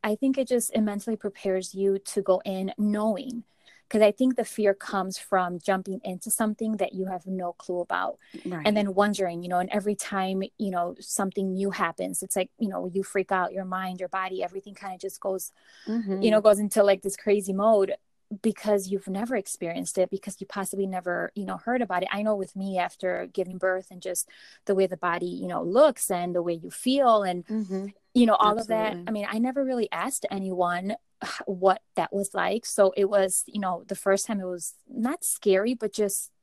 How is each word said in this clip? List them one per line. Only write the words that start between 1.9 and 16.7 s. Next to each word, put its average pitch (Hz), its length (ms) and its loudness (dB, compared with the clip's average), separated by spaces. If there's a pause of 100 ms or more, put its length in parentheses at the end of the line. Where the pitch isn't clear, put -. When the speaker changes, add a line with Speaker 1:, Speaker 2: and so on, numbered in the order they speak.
Speaker 1:
to - 220 -4
go 185 220 2
in 190 340 -4
knowing. 208 680 0 (440)
'Cause 220 120 2
I 214 100 10
think 254 260 2
the 226 80 0
fear 202 280 2
comes 190 460 -4
from 180 400 0
jumping 190 440 -2
into 185 280 -8
something 214 480 -2
that 196 160 -2
you 185 120 -4
have 185 200 -8
no 180 260 -4
clue 180 280 -6
about. 180 380 -2 (260)
Speaker 2:
Right. 170 200 -6
Speaker 1:
And 214 100 4
then 202 200 0
wondering, 190 480 4
you 175 80 -8
know, 180 80 2
and 185 120 0
every 208 240 0
time, 190 480 -2 (140)
you 202 140 -2
know, 180 280 -2
something 190 540 -2
new 196 200 0
happens, 180 500 -4
it's 190 120 -6
like, 185 240 0
you 220 100 0
know, 185 180 -4
you 185 160 -2
freak 190 280 -2
out, 185 220 0
your 185 140 -6
mind, 185 340 -6
your 180 80 -6
body, 190 340 -4
everything 190 320 -10
kinda 190 220 -12
just 190 240 -10
goes, 190 320 -6 (340)
Speaker 2:
Mm-hmm. 202 360 -2
Speaker 1:
you 220 80 6
know, 214 100 6
goes 208 180 6
into, 208 240 2